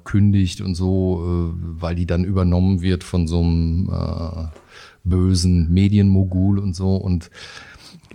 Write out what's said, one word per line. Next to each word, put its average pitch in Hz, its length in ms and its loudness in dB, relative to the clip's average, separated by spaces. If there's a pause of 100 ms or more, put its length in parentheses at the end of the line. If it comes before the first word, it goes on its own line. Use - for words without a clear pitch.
kündigt 101 580 2
und 95 140 -6
so, 87 760 -2
äh, 85 300 -10
weil 87 140 -4
die 87 100 -2
dann 87 180 0
übernommen 92 580 2
wird 90 220 -2
von 87 240 -2
so 85 140 0
einem, 85 500 0
äh, 85 540 -6 (580)
bösen 90 680 2
Medienmogul 98 880 4
und 98 160 -4
so 95 200 0
und 92 360 -2 (840)